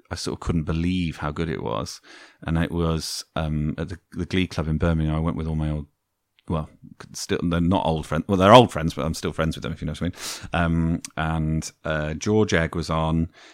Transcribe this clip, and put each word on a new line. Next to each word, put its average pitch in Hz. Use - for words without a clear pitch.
I -
sort -
of -
couldn't 85
believe 85
how 78
good 80
it 50
was. -
And 82
it -
was, 82
um, 76
at 82
the, 87
the 87
Glee 92
Club 78
in 78
Birmingham. 80
I 78
went 80
with 80
all 80
my 78
old, 76
well, 78
still, -
they're 85
not 87
old 78
friends. 80
Well, 98
they're 98
old 120
friends, 80
but 71
I'm 80
still 85
friends 80
with -
them, 67
if -
you 78
know 78
what -
I -
mean. 87
Um, 82
and, 80
uh, 78
George 104
Egg 82
was 82
on, 80